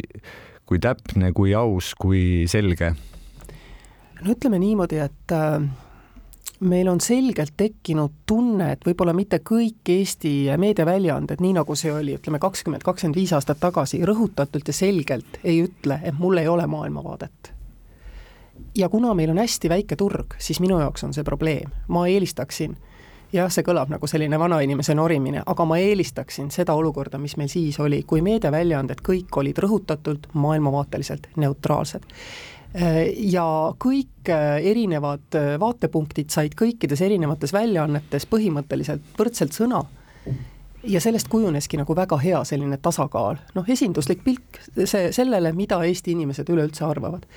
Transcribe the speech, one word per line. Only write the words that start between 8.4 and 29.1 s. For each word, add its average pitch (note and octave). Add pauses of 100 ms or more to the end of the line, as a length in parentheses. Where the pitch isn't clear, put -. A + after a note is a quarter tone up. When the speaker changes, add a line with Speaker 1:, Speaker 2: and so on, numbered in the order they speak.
Speaker 2:
et -
võib-olla F3
mitte G3
kõik A3+
Eesti F3+ (280)
meediaväljaanded, E3
nii F#3
nagu D3+
see D#3
oli, D3
ütleme, D3+
kakskümmend, F#3
kakskümmend F3+
viis F3+
aastat C#3+
tagasi F3
rõhutatult F#3
ja D3
selgelt F3+
ei E3+
ütle, D3+
et D3+
mul F3
ei D3+
ole E3+
maailmavaadet. D3+ (1200)
Ja F3+
kuna A3+
meil D#3+
on F3+
hästi F3+
väike F3+
turg, -
siis -
minu F#3
jaoks C#3+
on C#3
see D3+
probleem. D3+ (160)
Ma F3
eelistaksin, - (560)
jah, F3+
see F3
kõlab D#3
nagu -
selline D3+
vanainimese D3+
norimine, D3
aga F3
ma D#3+
eelistaksin F#3
seda E3+
olukorda, D3
mis D3
meil C#3+
siis D3+
oli, C#3+
kui D#3+
meediaväljaanded D#3
kõik F#3